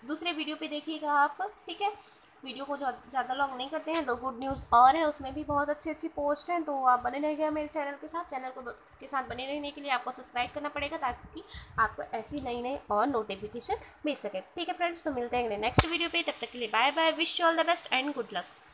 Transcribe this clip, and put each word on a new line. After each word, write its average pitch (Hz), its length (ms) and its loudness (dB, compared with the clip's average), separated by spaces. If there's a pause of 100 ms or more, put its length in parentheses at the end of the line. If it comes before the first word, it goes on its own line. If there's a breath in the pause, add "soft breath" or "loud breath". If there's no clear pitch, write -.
दूसरे 320 260 -4
video 302 240 -4
पे 311 120 -8
देखिएगा 294 460 -4
आप, 294 280 4
ठीक 381 400 -8
है। - 440 -6 (200)
Video 262 200 -6
को 277 120 -4
जो 269 140 -2
ज़्यादा 254 420 -4
long 269 200 0
नहीं 254 160 -6
करते 311 220 -4
हैं, 320 140 2
दो 247 100 2
good 240 240 -4
news 269 340 -4
और 254 220 12
है, 320 100 4
उसमें 269 280 -2
भी 302 100 -4
बहुत 285 260 0
अच्छी 294 200 -4
अच्छी 311 180 -6
post 294 420 0
हैं। 349 140 2
तो 277 220 0
आप 247 140 8
बने 247 200 -2
रहिएगा 302 320 2
मेरे 302 160 -2
चैनल 294 240 -4
के 285 160 -12
साथ। 330 160 -6
Channel 262 260 -8
को 262 120 -14
ब-, 240 180 -12 (200)
के 269 80 -16
साथ 269 160 -2
बने 240 220 -6
रहने 285 260 -4
के 294 100 -12
लिए 285 100 -2
आपको 247 200 0
subscribe 247 400 -4
करना 294 180 -4
पड़ेगा 294 280 -4
ताकि 294 460 -6 (360 loud breath)
आपको 214 240 2
ऐसी 233 380 -6
नई 240 200 -4
नई 254 160 -2 (140)
और 208 160 4
notification 214 680 -2 (300 loud breath)
मिल 294 100 0
सके, - 260 -6
ठीक 349 280 -6
है 349 60 -2
friends। 339 280 -2
तो 302 80 -2
मिलते 240 260 -2
हैं 247 60 2
अगले 220 140 -2
नेक्स्ट 226 280 4
video 330 240 0
पे, 339 140 0
तब 285 180 -2
तक 220 100 -10
के 247 60 -12
लिए 240 100 -4
बाय 240 240 4
बाय, 320 220 4
wish 320 180 0
you 349 120 -2
all 330 160 6
the 320 100 2
best 349 220 0
and 277 220 0
good 226 140 -6
luck। - 460 -8